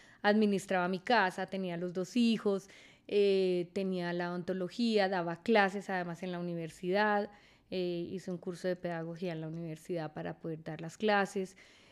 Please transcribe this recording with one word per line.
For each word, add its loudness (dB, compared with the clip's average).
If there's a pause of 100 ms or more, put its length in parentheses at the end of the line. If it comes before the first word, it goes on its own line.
(220)
administraba 4
mi -2
casa, 2
tenía -6
los -6
dos -6
hijos, 2 (380)
eh, 2
tenía -2
la -2
odontología, 0
daba -2
clases 4
además -4
en -4
la -6
universidad, 0 (400)
eh, -2
hice -8
un -6
curso -8
de 0
pedagogía -6
en -6
la -6
universidad -6
para -8
poder -8
dar -8
las -10
clases. 0 (360)